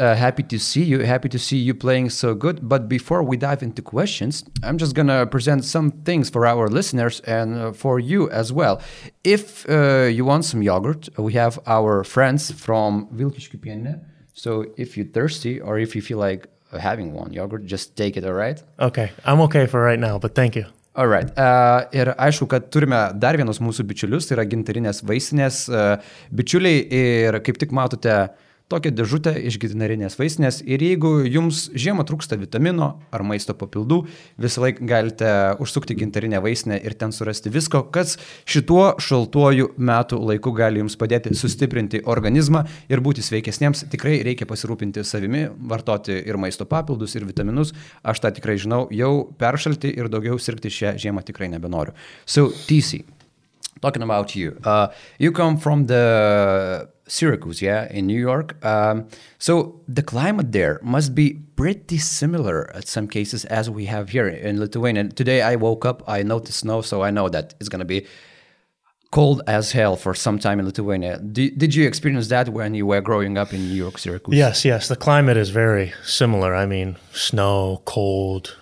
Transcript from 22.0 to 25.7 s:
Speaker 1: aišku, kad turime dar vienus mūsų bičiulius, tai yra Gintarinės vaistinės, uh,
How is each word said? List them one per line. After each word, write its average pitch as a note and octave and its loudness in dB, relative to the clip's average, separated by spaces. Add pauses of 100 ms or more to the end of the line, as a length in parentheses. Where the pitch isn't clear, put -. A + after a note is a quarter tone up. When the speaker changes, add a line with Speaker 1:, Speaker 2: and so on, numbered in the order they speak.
Speaker 1:
aišku, D3 2
kad B2+ 0
turime B2+ 4
dar B2 2
vienus A#2 0
mūsų A#2 -2
bičiulius, A#2 -2
tai B2 0
yra G#2+ 0
Gintarinės A2 -2
vaistinės, C3 0
uh, G#2 2 (320)